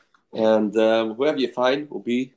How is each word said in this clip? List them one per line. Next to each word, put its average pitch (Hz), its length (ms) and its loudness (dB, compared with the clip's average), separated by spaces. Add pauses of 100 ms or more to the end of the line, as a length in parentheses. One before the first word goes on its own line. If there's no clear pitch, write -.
(340)
And, 110 420 2
um, 110 380 2
whoever 139 240 0
you 123 100 -2
find 135 420 -2
will 101 100 -10
be 120 360 -4